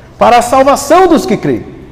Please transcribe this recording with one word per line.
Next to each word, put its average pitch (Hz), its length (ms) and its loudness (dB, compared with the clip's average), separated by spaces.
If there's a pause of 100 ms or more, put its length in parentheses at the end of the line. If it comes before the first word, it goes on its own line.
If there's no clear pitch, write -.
(200)
para 226 180 2
a 233 40 2
salvação 285 680 0
dos 311 180 0
que 208 120 -4
creem. 123 280 -6 (260)